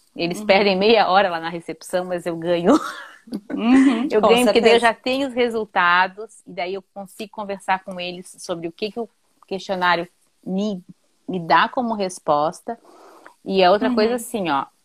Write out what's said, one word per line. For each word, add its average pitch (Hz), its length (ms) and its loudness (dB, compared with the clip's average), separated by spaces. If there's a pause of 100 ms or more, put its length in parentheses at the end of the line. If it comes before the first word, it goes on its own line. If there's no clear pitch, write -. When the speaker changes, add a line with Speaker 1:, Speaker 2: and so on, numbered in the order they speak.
(140)
Speaker 1:
Eles 175 260 -6
Speaker 2:
Uhum. 214 60 -12
Speaker 1:
perdem 202 300 4
meia 202 320 4
hora 190 220 4
lá 165 100 -6
na 165 80 -8
recepção, 175 560 -8
mas 180 220 -8
eu 170 100 -4
ganho. 170 360 2 (840)
Speaker 2:
Uhum, 254 540 4
Speaker 1:
<laughs> - 20 -8
Eu 220 100 2
Speaker 2:
com 220 80 4
Speaker 1:
ganho 240 160 4
porque 220 160 2
daí 226 120 6
eu - 20 6
Speaker 2:
certeza. 233 60 6
Speaker 1:
já 233 140 2
tenho 269 340 -4
os 240 60 -12
resultados 196 1120 -2
e 185 60 -20
daí 180 220 -8
eu 190 80 -10 (100)
consigo 196 380 -14
conversar 196 540 -6
com 185 160 -12
eles 180 400 -12
sobre 170 260 -8
o 165 60 -10
que 208 180 -6
que - 80 -12
o 226 100 -6 (380)
questionário 180 600 -2 (360)
me, 190 380 -4 (460)
me 180 100 -6
dá 170 300 2
como 233 260 -4
resposta. 185 840 -4 (680)
E 190 180 0
é 175 80 8
outra 208 180 2
Speaker 2:
Uhum. 247 60 -2
Speaker 1:
coisa 226 220 0
assim, 208 340 -6
ó, 139 160 -2 (180)